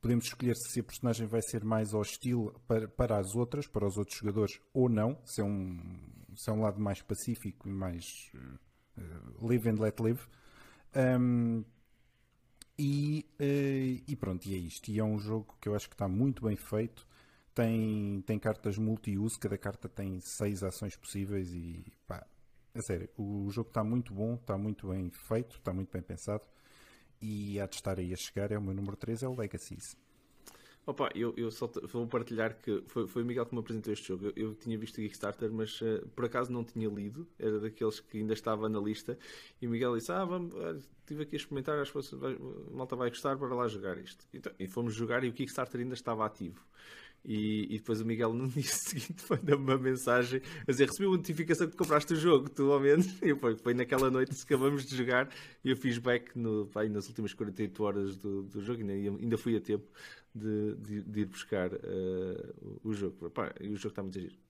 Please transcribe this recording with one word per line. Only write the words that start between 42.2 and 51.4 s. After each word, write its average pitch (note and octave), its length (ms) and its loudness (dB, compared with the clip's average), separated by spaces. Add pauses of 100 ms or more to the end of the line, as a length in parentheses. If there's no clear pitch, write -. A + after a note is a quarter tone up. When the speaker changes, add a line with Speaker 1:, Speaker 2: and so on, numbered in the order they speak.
Speaker 2:
a - 420 -10
malta B2+ 200 -4
vai B2 140 2
gostar, C3+ 280 -2
para B2+ 160 -2
lá A#2+ 140 2
jogar G2 300 0
isto." - 360 -16
Então, - 240 -8
e F#2+ 80 -4
fomos A#2 260 -2
jogar A#2+ 300 2
e B2+ 60 2
o A2+ 40 -2
Kickstarter B2+ 500 -2
ainda B2+ 120 -4
estava A2 320 0
ativo. G2 400 -6 (580)
E, G#2+ 480 0
e A2 60 -2
depois A2 220 -2
o A2 40 -2
Miguel A2+ 300 2
no B2+ 160 0
<laughs> - 0 -
dia C3+ 140 0
seguinte - 580 -4
foi D#3 160 0
dar-me C#3+ 240 4
uma C3+ 160 4
mensagem B2+ 640 4 (240)
a C#3+ 60 4
dizer, C3 160 8
"Recebi G3 180 0
uma F#3 100 6
notificação E3 540 2